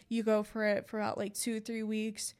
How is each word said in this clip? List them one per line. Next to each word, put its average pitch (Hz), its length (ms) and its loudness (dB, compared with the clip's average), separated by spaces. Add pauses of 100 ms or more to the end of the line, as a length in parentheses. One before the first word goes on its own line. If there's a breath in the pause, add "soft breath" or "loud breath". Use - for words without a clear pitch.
you 226 160 0
go 214 180 6
for 214 240 -2
it 208 220 2
for 220 120 -4
about, 208 180 0
like, 196 180 -4
two, 226 240 -2
three 220 240 -4
weeks, 214 560 -2